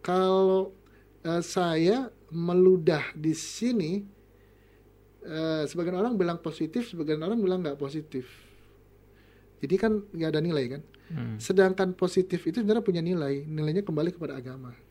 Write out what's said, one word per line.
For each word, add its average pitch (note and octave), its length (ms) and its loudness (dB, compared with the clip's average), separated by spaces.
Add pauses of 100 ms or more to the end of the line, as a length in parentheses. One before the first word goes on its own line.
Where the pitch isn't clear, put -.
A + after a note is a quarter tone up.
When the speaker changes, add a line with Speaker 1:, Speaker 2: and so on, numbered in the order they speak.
Speaker 1:
kalau, F#3+ 720 2 (480)
eh, E3+ 180 -2
saya F3+ 720 2 (180)
meludah F3 840 4
di D#3 160 -2
sini, G3+ 720 -2 (1200)
eh, D#3 420 -2
sebagian E3+ 320 -4
orang A3+ 180 0
bilang E3+ 240 -4
positif, E3 500 -4
sebagian D#3 320 -4
orang G3+ 180 -2
bilang F#3 220 0
nggak D3 160 -4
positif. C#3+ 500 -8 (1300)
Jadi C#3 180 -2
kan A3 160 2 (120)
nggak D#3+ 260 -4
ada D3+ 100 0
nilai D#3 280 0
kan. C#3 140 -10 (260)
Speaker 2:
Hmm. A#2 300 -8
Speaker 1:
Sedangkan F#3 560 4
positif F3+ 500 0
itu - 160 -2
sebenarnya G#3+ 240 2
punya F3 160 0
nilai, D3+ 420 -2
nilainya D#3 400 -2
kembali E3+ 300 -2
kepada E3 240 -8
agama. B2+ 380 -12 (160)